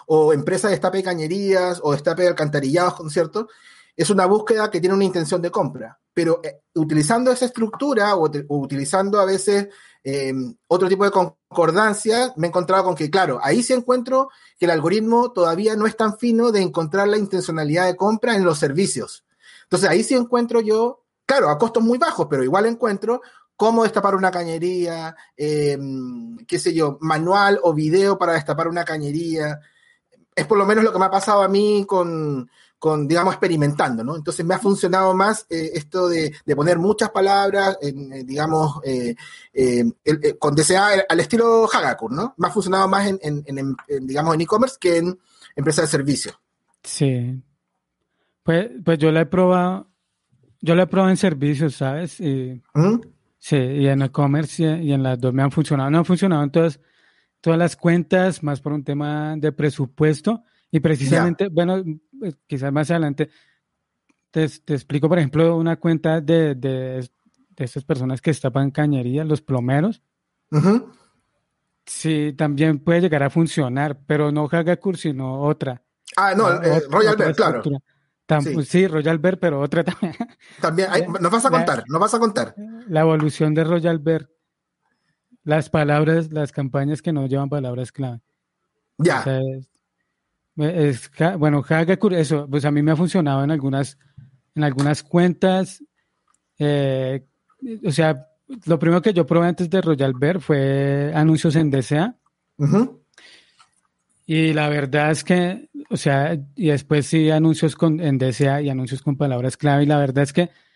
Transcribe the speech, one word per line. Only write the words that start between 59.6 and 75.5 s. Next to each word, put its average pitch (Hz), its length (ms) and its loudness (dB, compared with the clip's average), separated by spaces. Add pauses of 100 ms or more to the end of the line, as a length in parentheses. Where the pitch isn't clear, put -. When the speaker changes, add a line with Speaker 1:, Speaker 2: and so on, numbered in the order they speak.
Speaker 2:
Y 160 80 2
precisamente, 160 640 2
Speaker 1:
Ya. 196 60 -4
Speaker 2:
bueno, 175 260 0
eh, 180 560 -8 (140)
quizás 139 240 -4
más 143 180 0
adelante 151 400 -2 (1040)
te, 160 180 0
te - 240 -8
explico, 143 340 -2
por 175 120 2
ejemplo, 160 380 2
una 165 180 0
cuenta 160 460 0
de, 156 340 2
de, 131 520 -6 (420)
de - 160 -10
estas 135 180 -10
personas 127 380 -4
que 165 100 0
destapan 139 400 -2
cañería, 143 520 -2
los 151 180 -2
plomeros. 139 600 -2 (480)
Speaker 1:
Ujú. 185 400 2 (960)
Speaker 2:
Sí, 151 520 -4
también 147 420 2
puede 170 220 2
llegar 156 200 2
a 139 80 0
funcionar, 143 800 0
pero 151 240 2
no 151 200 -2
Hagakure, 170 460 -2
sino 131 440 -6
otra. 143 420 -2 (320)